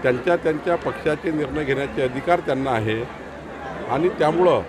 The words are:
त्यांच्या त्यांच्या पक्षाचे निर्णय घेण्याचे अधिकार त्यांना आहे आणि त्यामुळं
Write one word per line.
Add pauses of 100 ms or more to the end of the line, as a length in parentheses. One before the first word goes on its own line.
त्यांच्या
त्यांच्या
पक्षाचे
निर्णय
घेण्याचे
अधिकार
त्यांना
आहे (840)
आणि
त्यामुळं